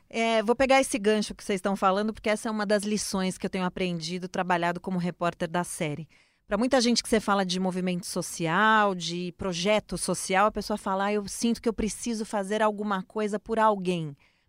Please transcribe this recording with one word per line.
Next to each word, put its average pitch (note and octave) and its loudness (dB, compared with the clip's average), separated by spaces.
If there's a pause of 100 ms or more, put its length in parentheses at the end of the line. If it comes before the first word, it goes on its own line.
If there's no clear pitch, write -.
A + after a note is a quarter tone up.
É, A3+ 0
vou A#3 2
pegar C4+ 6
esse C4+ 0
gancho G#3 2
que - -16
vocês G3+ -2
estão G3 0
falando, G3+ 2
porque - -2
essa G#3+ -2
é - -2
uma G#3+ -2
das G3+ 2
lições F#3+ -2
que - -8
eu F#3+ -4
tenho F#3 -2
aprendido, F3+ -4
trabalhado F3 0
como F#3+ -4
repórter F3 -2
da F3 -2
série. D3 -6 (380)
Pra G#3 -2
muita B3+ 4
gente A#3 2
que - -12
você A3+ 4
fala G3+ 2
de F3+ -2
movimento F#3 -2
social, G3+ 2
de F3 -6
projeto F#3+ 0
social, F#3 2
a G#3+ 2
pessoa G#3+ -4
fala, G3 -2
"Ah, G#3 0
eu G#3 -2
sinto A#3 -2
que - -2
eu A3+ 0
preciso A3 -4
fazer G#3 -2
alguma G#3 0
coisa G#3+ -4
por A3+ -4
alguém." F3+ 0 (320)